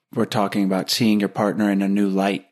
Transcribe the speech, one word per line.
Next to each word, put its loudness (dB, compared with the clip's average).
we're -2
talking -2
about -2
seeing 2
your 0
partner 0
in 0
a 0
new 2
light. -2